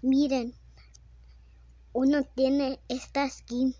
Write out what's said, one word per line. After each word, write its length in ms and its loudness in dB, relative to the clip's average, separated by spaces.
Miren. 520 0
Uno 300 2
tiene 560 0
esta 400 -4
skin. 520 -4